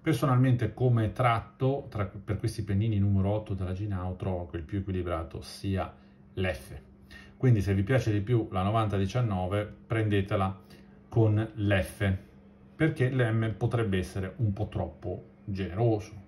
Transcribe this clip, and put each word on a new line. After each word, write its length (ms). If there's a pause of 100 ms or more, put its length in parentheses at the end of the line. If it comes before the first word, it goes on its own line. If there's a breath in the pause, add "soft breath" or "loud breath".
Personalmente 720
come 400
tratto 760
tra, 160
per 320
questi 260
pennini 360
numero 300
otto 240
della 180
Ginau 460
trovo 300
che 100
il 60
più 160
equilibrato 600
sia 520 (400 loud breath)
l'F, 480 (560 loud breath)
quindi 240
se 120
vi 100
piace 280
di 80
più 320
la 120
novanta 340
diciannove 760 (140)
prendetela 720 (480 loud breath)
con 280 (180)
l'F, 640 (580)
perché 340
l'M 460
potrebbe 420
essere 400
un 140
po' 160
troppo 640 (140)
generoso. 680 (160)